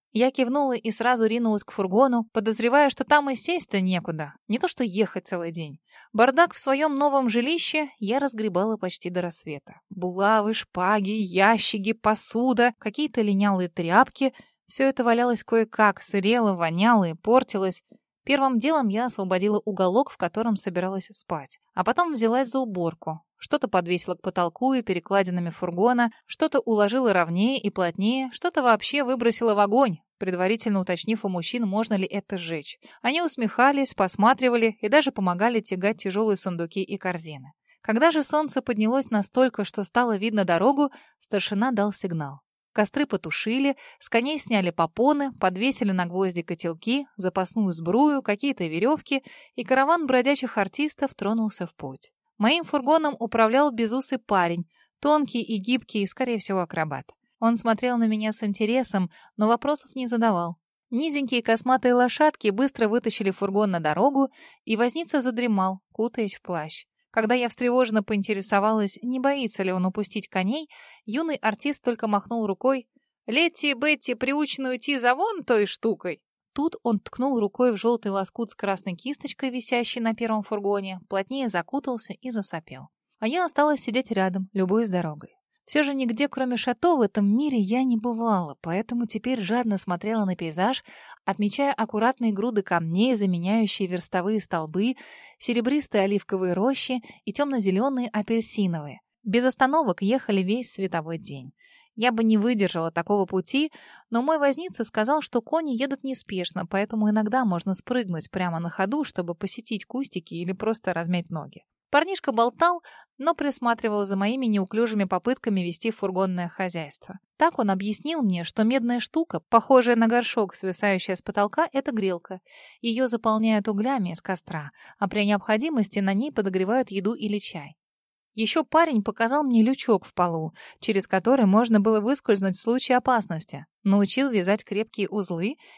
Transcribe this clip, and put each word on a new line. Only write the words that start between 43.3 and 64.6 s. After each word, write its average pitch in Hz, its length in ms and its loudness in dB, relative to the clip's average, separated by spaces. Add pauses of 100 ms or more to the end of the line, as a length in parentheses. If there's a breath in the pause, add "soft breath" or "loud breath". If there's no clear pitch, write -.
с - 100 -10
коней 269 280 0
сняли 196 300 0
попоны, 254 720 0
подвесили 202 520 0
на 185 120 0
гвозди 175 380 -2
котелки, 175 640 -4 (100)
запасную 185 560 -2
сбрую, 233 480 2
какие-то 214 460 -2
веревки, 262 560 -2 (320 loud breath)
и 240 100 -8
караван 277 420 2
бродячих 254 520 0
артистов - 560 -2
тронулся 208 520 -4
в - 80 -14
путь. - 380 -14 (240)
Моим 302 280 2
фургоном 294 540 2
управлял 233 520 4
безусый 233 480 -2
парень, 175 500 0 (320)
тонкий 294 400 2
и 226 160 -4
гибкий, 208 500 -2
скорее 233 320 -2
всего, 190 220 -2
акробат. 156 460 -4 (320)
Он 233 180 2
смотрел 233 400 0
на 226 120 2
меня 214 260 -2
с - 80 -6
интересом, 214 680 0 (300 soft breath)
но 214 100 2
вопросов 277 460 0
не 254 120 -6
задавал. 214 520 0 (320)
Низенькие 262 520 0
косматые 247 520 2
лошадки 247 560 2
быстро 226 380 0
вытащили 208 420 -2
фургон 196 400 0
на 175 100 -2
дорогу, 247 480 2 (380 loud breath)